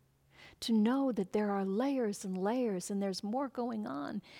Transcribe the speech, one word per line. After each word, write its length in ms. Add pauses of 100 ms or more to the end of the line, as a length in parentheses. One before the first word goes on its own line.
(600)
to 120
know 400
that 200
there 180
are 140
layers 600
and 140
layers 520
and 120
there's 200
more 260
going 380
on 360 (180)